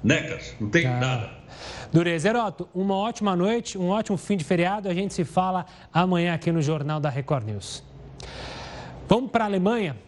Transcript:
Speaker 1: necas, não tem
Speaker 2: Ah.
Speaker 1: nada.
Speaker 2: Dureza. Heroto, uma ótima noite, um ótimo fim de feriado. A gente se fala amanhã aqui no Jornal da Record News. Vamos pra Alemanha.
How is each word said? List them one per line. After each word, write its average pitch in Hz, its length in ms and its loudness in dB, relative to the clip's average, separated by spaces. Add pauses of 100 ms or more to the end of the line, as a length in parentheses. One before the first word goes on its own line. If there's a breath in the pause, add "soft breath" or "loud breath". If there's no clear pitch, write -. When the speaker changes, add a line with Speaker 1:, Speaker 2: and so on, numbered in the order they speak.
Speaker 1:
necas, 156 580 0
não 107 80 -4
tem 151 180 4
Speaker 2:
Ah. 123 120 0
Speaker 1:
nada. 123 320 0 (600 loud breath)
Speaker 2:
Dureza. 170 380 4
Heroto, 214 460 0
uma 196 220 0
ótima 208 380 0
noite, 208 440 0
um 180 100 0
ótimo 202 300 0
fim - 180 0
de 165 80 -2
feriado. 190 460 2
A 175 40 0
gente 190 200 -2
se 175 100 0
fala 185 400 0 (280 loud breath)
amanhã 175 420 4
aqui 165 180 0
no 165 80 4
Jornal 151 400 0
da 147 80 0
Record 131 380 -2
News. - 360 -8 (1300 loud breath)
Vamos 233 220 4
pra 220 160 2
Alemanha. 196 500 0 (120)